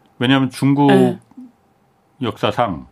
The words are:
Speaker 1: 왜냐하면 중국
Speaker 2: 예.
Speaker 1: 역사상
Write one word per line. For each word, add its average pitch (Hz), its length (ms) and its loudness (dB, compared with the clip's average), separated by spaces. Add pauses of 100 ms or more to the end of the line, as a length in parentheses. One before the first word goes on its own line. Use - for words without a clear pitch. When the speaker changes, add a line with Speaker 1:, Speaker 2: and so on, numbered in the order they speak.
(180)
Speaker 1:
왜냐하면 131 320 0
중국 139 400 0
Speaker 2:
예. 127 280 2 (1040)
Speaker 1:
역사상 107 680 -4